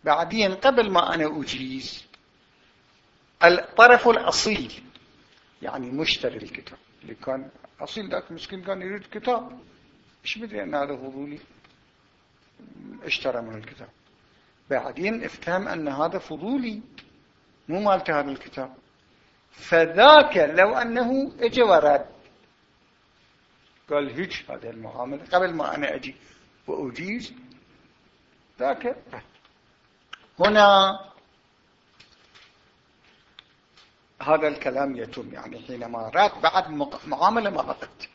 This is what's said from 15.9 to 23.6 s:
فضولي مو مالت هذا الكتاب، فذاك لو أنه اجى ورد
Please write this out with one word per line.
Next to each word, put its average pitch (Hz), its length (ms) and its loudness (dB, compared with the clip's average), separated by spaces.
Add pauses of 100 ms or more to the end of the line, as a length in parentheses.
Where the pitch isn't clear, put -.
فضولي 214 640 -8 (840)
مو 175 120 -4
مالت 190 300 0
هذا 143 200 -2
الكتاب، 131 440 -12 (760)
فذاك 196 840 6
لو 175 400 4
أنه 247 640 -2
اجى 233 220 0
ورد 151 440 4 (1800)